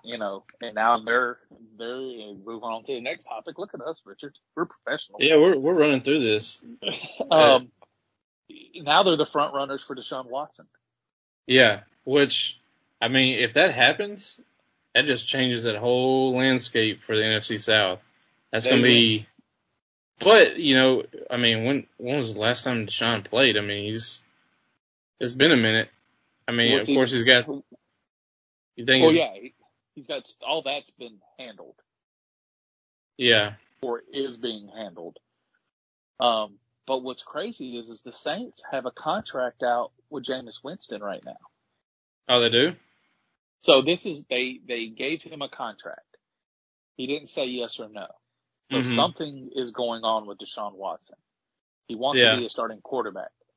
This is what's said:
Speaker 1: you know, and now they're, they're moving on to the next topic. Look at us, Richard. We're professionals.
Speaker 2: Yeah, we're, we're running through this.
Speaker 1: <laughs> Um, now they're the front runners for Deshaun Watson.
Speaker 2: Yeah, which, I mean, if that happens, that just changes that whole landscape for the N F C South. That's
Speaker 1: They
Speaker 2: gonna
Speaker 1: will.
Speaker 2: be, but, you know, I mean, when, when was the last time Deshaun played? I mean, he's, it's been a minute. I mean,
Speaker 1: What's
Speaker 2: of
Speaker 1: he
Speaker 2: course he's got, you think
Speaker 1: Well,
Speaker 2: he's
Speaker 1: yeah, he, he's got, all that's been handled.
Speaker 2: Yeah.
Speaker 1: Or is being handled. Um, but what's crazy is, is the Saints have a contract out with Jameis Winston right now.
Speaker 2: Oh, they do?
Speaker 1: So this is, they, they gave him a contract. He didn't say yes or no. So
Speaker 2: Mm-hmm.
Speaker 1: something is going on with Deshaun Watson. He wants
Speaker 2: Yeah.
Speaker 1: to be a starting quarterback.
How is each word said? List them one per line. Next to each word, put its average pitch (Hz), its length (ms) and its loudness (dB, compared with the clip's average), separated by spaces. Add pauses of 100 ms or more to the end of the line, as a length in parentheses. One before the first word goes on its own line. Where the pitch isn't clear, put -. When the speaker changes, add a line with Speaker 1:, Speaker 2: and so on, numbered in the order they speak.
Speaker 1:
you 117 140 -10
know, 98 260 -8 (160)
and 117 140 -12
now 113 280 2
they're, 120 360 -2 (400)
they're 117 180 -10
moving 110 720 -14
on 113 160 -8
to 139 80 -8
the 123 80 -6
next 139 240 -10
topic. 160 340 -14
Look 196 140 -12
at - 80 -14
us, 160 240 -12
Richard. 139 320 -20 (180)
We're 165 120 -4
professionals. - 580 -10
Speaker 2:
Yeah, 156 120 6
we're, 165 220 6
we're 147 160 0
running 147 280 4
through 143 180 2
this. 107 400 -2 (220)
Speaker 1:
<laughs> - 480 -10
Um, 139 420 6 (1040)
now 160 300 2
they're 175 120 4
the 151 100 0
front 147 280 -2
runners 139 280 -6
for 139 140 -14
Deshaun 131 320 -12
Watson. 139 380 -12 (800)
Speaker 2:
Yeah, 120 340 6 (240)
which, 139 560 0 (400)
I 117 80 0
mean, 131 300 2
if 117 160 0
that 147 180 4
happens, 165 680 -2 (560)
that 131 120 4
just 123 200 -2
changes 123 380 -2
that 110 120 -2
whole 127 600 0
landscape 123 640 0
for 110 160 -4
the 107 80 2
N 110 80 0
F 107 120 0
C 113 120 -4
South. 101 440 2 (520)
That's 117 140 -2
Speaker 1:
They 127 60 2
Speaker 2:
gonna 120 100 6
Speaker 1:
will. 123 60 6
Speaker 2:
be, 113 380 4 (920)
but, 202 380 8
you 143 180 4
know, 131 280 4 (260)
I 120 80 -2
mean, 117 260 2
when, 135 220 -2 (100)
when 127 220 -4
was 113 160 -6
the 101 60 -8
last 117 240 0
time 117 220 -4
Deshaun 113 380 -4
played? 117 320 2
I 104 60 0
mean, 101 220 -6
he's, 110 380 -8 (960)
it's 123 140 -6
been 139 200 4
a 139 40 6
minute. 110 320 2 (580)
I 120 60 -6
mean, 117 220 2
Speaker 1:
What's 101 80 2
Speaker 2:
of 110 60 -4
Speaker 1:
he 139 60 0
Speaker 2:
course 131 180 2
he's 120 120 0
got, 123 240 6
you - 1400 -20
think 131 180 4
Speaker 1:
Well, 160 80 8
Speaker 2:
he's 160 80 6
Speaker 1:
yeah, 120 160 -2
he, 107 200 -20 (400)
he's 139 120 -20
got, 131 220 -10 (180)
all 147 160 -4
that's 139 300 -10
been 113 260 -20 (200)
handled. 101 380 -20 (1400)
Speaker 2:
Yeah. 107 380 2 (280)
Speaker 1:
Or 120 200 -6 (100)
is 135 240 -6
being 110 320 -10
handled. 87 480 -16 (1040)
Um, 110 340 0 (320)
but 131 160 -4
what's 127 200 -12
crazy 147 560 -10
is, 117 100 -14
is 113 140 -20
the 120 100 -18
Saints 196 580 -10
have 131 160 -6
a 123 40 -6
contract 135 720 -6
out 120 300 -2 (180)
with 135 140 -10
Jameis 127 380 -10
Winston 127 400 -14
right 98 220 -10
now. - 120 -16 (920)
Speaker 2:
Oh, 123 120 4
they 117 100 4
do? 139 240 2 (880)
Speaker 1:
So 139 200 6
this 170 240 -2
is, 147 220 -8
they, 127 380 -6
they 117 200 -8
gave 127 360 -8
him 156 200 -16
a 135 60 -8
contract. - 520 -14 (960)
He 127 100 -10
didn't 143 220 -8
say 139 180 -6
yes 123 340 -8
or 110 80 -14
no. 104 180 -16 (640)
So 135 80 -2
Speaker 2:
Mm-hmm. 127 180 -2
Speaker 1:
something 139 580 -4
is 123 180 -6
going 117 320 -6
on 110 220 -2
with 98 120 -16
Deshaun 104 360 -12
Watson. 92 420 -12 (680)
He 117 80 -12
wants 131 240 -2
Speaker 2:
Yeah. 117 140 6
Speaker 1:
to 117 60 2
be 120 80 -6
a 107 40 -12
starting 113 300 -8
quarterback. 107 500 -8 (260)